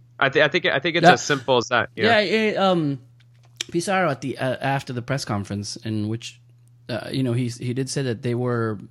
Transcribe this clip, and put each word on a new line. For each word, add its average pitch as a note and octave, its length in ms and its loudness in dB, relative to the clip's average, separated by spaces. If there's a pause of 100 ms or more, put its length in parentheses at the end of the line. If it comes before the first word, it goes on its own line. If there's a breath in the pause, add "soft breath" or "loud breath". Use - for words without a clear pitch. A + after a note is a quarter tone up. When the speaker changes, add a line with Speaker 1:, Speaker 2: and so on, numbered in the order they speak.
(200)
Speaker 1:
I, C#3 100 6
th-, C#3+ 140 4
I D3 60 4
think, F3+ 160 -2
I E3 140 2
think E3+ 180 -2
it's E3 80 4
Speaker 2:
Yeah. F3 80 10
Speaker 1:
as - 100 0
simple C3 340 2
as A2+ 120 2
that. A#2 260 2
You A2+ 80 0
know? G#2+ 60 4
Speaker 2:
Yeah, A3 100 4
it, G#3+ 380 0
um, E3 420 2 (720)
Pizarro F3+ 380 0
at C3+ 120 -4
the, C3+ 160 -6
uh, B2+ 240 -2
after C3+ 320 -2
the A#2+ 80 -4
press C3+ 240 -4
conference, G2+ 520 -4
in G#2+ 300 -4
which, A2+ 320 -8 (500)
uh, A#2 220 -6
you C3+ 120 0
know, B2 100 0
he, B2 160 0
he B2 240 -6
did C3 160 -4
say D3 120 -4
that B2 220 -2
they A#2+ 120 0
were, A#2 440 -2 (120)